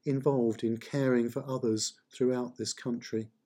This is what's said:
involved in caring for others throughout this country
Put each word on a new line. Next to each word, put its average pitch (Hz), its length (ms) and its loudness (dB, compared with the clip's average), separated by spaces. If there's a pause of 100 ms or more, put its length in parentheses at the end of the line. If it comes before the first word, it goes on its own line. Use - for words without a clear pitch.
involved 131 580 2
in 113 140 0
caring 123 520 2
for 131 180 -6
others 120 460 0 (180)
throughout 123 460 0
this 110 160 -4
country 113 560 -4 (160)